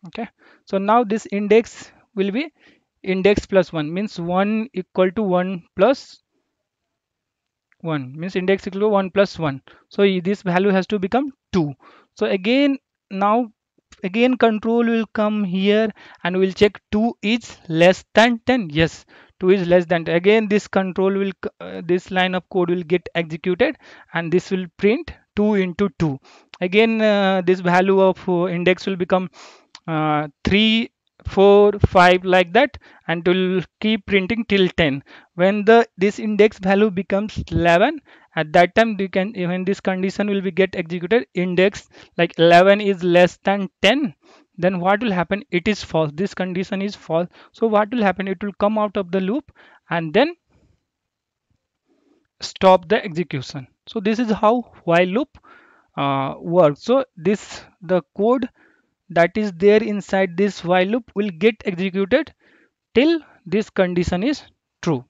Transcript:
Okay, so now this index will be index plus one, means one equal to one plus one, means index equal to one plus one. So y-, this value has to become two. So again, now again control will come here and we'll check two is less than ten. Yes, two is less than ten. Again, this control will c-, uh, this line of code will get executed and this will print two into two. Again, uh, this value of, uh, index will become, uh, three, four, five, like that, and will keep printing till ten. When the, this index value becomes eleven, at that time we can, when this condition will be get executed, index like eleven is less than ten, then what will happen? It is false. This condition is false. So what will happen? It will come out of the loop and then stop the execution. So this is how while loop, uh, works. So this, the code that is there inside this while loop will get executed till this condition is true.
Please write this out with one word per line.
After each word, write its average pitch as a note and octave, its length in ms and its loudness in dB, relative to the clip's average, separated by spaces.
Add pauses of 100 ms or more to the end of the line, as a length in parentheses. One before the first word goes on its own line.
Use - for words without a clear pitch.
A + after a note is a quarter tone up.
Okay, A3 200 -14 (360)
so F#3+ 140 -4
now G#3+ 260 2
this G#3+ 280 -4
index G#3 580 0 (240)
will G3 160 -2
be C#4+ 220 -6 (500)
index F#3+ 440 0
plus F#3+ 260 2
one, D#3 200 -4
means F3 280 -8
one G3 520 -2
equal F#3 400 -2
to A3 100 -4
one F#3 420 -2 (100)
plus - 480 0 (1600)
one, C#3+ 360 -8
means F3+ 200 -8
index F#3+ 300 -2
equal G3 160 -6
to G#3+ 60 0
one G3 220 0
plus G3 280 0
one. C#3 240 -6 (260)
So - 140 -2
y-, F#3+ 200 2
this F#3+ 200 -4
value F#3 280 0
has F#3+ 180 0
to G#3+ 100 -2
become A#3+ 340 -2 (200)
two. D3+ 220 0 (400)
So G#3 120 -4
again, B3+ 520 0 (320)
now G#3 420 -2 (500)
again A#3 340 0
control A3+ 480 2
will A3+ 300 0
come G#3+ 300 -2
here G3+ 440 0 (360)
and F3+ 120 -4
we'll F#3+ 160 0
check G3+ 280 0 (100)
two A3 320 0
is A3+ 340 -4 (120)
less E3+ 360 4 (100)
than A#3 320 4
ten. A#3+ 240 0
Yes, D#3 360 -2 (340)
two F#3 100 2
is F#3+ 160 2
less F3 200 4
than E3 180 -2
ten. E3 120 -2
Again, G#3 320 2
this G3+ 200 0
control F#3+ 440 -2
will G3 200 -4 (120)
c-, G#3 60 -6 (100)
uh, F#3 240 -12
this F3+ 260 -2
line F#3 240 -2
of F#3 140 -6
code F3 220 -2
will F3+ 120 -2
get F3 320 -4
executed E3+ 640 -2 (380)
and E3 180 -4
this F3+ 180 0
will F#3 160 -4 (100)
print A#3+ 360 0 (220)
two G#3 200 0
into F#3 440 -2
two. C#3+ 200 -2 (420)
Again, A3 400 0
uh, G3+ 440 0
this F#3 160 0
value F#3 400 2
of, F#3+ 280 0
uh, F3+ 180 0
index F3+ 400 -2
will G3 100 -4
become, F3+ 340 -2 (560)
uh, D#3 400 -2 (160)
three, A3 480 0 (360)
four, G3+ 460 6 (140)
five, F3+ 380 4
like F#3 300 2
that, B3+ 240 2 (300)
and E3+ 180 -4
will F#3 360 0 (180)
keep G#3+ 260 -2
printing G3+ 420 -2
till G3 280 2
ten. C#3+ 260 0 (320)
When G3 300 0
the, A3+ 220 6 (120)
this G3 200 0
index G#3+ 400 0
value G3 320 2
becomes G3 600 -6
eleven, E3+ 500 2 (360)
at D#3 160 -6
that F3 220 4
time A3+ 220 2
we F#3+ 120 -6
can, F#3+ 260 -4
when F3+ 300 -4
this F#3+ 160 -4
condition F#3+ 480 -4
will G3 120 -2
be F#3+ 100 -4
get F#3+ 240 -2
executed, F3+ 600 -4
index F#3 540 -2 (280)
like E3+ 220 -2
eleven F3 420 6
is G3 220 -2
less F3 420 4
than G3 240 -2 (140)
ten, A#3 320 0 (420)
then F3+ 240 0
what G3 220 0
will A#3 100 -2
happen? F#3 380 -4
It F3 180 -2
is G#3 160 -2
false. D#3+ 300 -2
This F#3 200 -6
condition F#3 460 -6
is G3+ 140 -8
false. E3 340 -4 (240)
So - 140 -4
what G#3+ 240 0
will A#3+ 120 -4
happen? F#3+ 260 -2
It F#3+ 140 -8
will G3+ 120 -8
come G#3+ 240 -2
out G#3 180 -4
of F#3+ 140 -6
the F#3+ 100 -2
loop G3+ 320 -6 (380)
and E3 240 -6
then C#4+ 200 2 (2000)
stop F#3 480 2
the G#3+ 160 0
execution. D3 640 -8 (180)
So - 140 -8
this G3+ 180 -2
is A#3 120 -2
how A3 420 0 (120)
while E3+ 220 2
loop, G#3+ 320 -6 (580)
uh, C#3 420 -2
works. E3+ 440 2
So C4 220 0 (120)
this, F#3+ 460 -4 (180)
the F3 220 -2 (140)
code A#3+ 320 0 (600)
that E3+ 280 0
is G#3 160 -2
there G3+ 300 4
inside G3 540 -4
this G3 280 -2
while F#3 200 2
loop A3 300 -4
will G3+ 160 -4
get F#3+ 240 0 (100)
executed F#3+ 680 -4 (580)
till D#4 280 2 (260)
this G3 240 -4
condition F3+ 540 -2
is C#4 180 -4 (400)
true. C3+ 280 -2